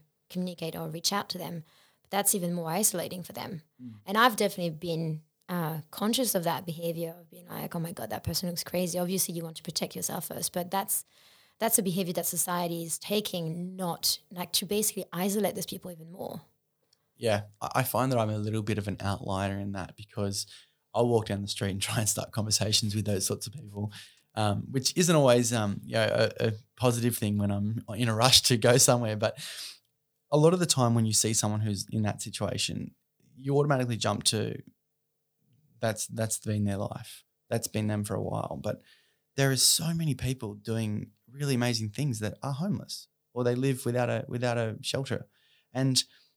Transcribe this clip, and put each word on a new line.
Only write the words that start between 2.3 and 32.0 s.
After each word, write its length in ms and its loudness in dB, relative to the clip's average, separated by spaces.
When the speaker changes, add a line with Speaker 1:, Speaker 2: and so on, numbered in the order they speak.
Speaker 1:
even 200 0
more 160 -4
isolating 520 0
for 120 -14
them. 260 -8
Speaker 2:
Mm. 100 -12
Speaker 1:
And 120 0
I've 180 6
definitely 340 0
been, 500 -4
uh, 300 -2
conscious 440 0
of 100 2
that 200 0
behavior 560 -6
of 80 -20
being 200 -20
like, 280 -8
"Oh 40 -2
my 120 -4
God, 180 -8
that 140 -8
person 240 -2
looks 160 -4
crazy." 340 -2
Obviously 360 0
you 80 -6
want 140 -10
to 60 -14
protect 320 -6
yourself 340 -6
first, 260 -6
but 160 -4
that's, 340 -2
that's 200 2
a 40 4
behavior 320 -2
that 100 0
society 600 -2
is 140 -6
taking, 800 -4
not, 420 -2
like, 220 -10
to 120 0
basically 480 -2
isolate 420 0
those 120 -6
people 240 -10
even 200 -16
more. 300 -10
Speaker 2:
Yeah, 240 2
I, 160 -4
I 60 4
find 280 2
that 80 2
I'm 120 2
a 80 -2
little 240 -2
bit 160 0
of 100 -2
an 120 -4
outlier 580 -2
in 140 -6
that 240 -10
because 500 -6
I'll 140 4
walk 180 4
down 160 0
the 60 -6
street 240 -2
and 100 -2
try 160 -2
and 100 2
start 240 -2
conversations 600 0
with 100 0
those 220 0
sorts 200 -4
of 60 -12
people, 400 -8
um, 360 0
which 260 -2
isn't 180 6
always, 380 8
um, 320 0
you 100 -8
know, 360 4
a, 80 2
a 40 0
positive 420 2
thing 180 0
when 140 0
I'm 340 -2
in 140 0
a 60 2
rush 280 8
to 140 4
go 220 8
somewhere. 380 4
But 200 0
a 80 6
lot 160 8
of 60 0
the 60 2
time 280 4
when 100 4
you 80 2
see 220 2
someone 260 0
who's 320 -2
in 100 0